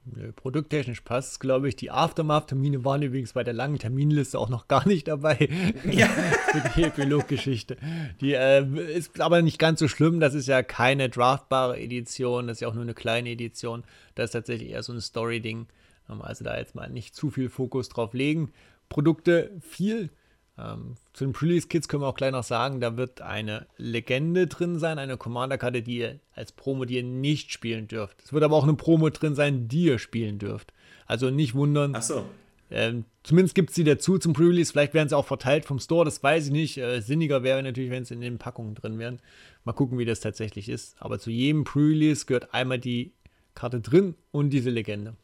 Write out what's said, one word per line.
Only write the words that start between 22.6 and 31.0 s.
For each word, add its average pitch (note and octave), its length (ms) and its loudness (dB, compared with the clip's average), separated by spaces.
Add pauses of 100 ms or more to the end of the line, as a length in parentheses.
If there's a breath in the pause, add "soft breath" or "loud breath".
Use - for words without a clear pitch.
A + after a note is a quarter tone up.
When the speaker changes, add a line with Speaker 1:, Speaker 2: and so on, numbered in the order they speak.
Speaker 1:
da A#2 160 -2
wird B2 240 -6
eine G#2+ 560 -8
Legende C3 720 0
drin F3 320 -4
sein, D#3+ 200 -2
eine C3+ 180 -6
Commander-Karte, B2 640 -4
die A#2+ 160 -6
ihr A#2 220 -6 (140)
als - 200 -16
Promo, C3+ 320 -4
die B2 100 -4
ihr B2 80 -2
nicht C3 480 -2
spielen A2+ 380 -6
dürft. A2 340 -8
Es - 80 -16
wird D3 100 2
aber D3+ 140 6
auch D3 80 6
eine D3+ 120 6
Promo D#3+ 340 4
drin D3+ 260 -2
sein, C#3 320 2
die D3 160 0
ihr C#3 160 4
spielen G#2+ 400 -6
dürft. G#2 320 -8 (360 soft breath)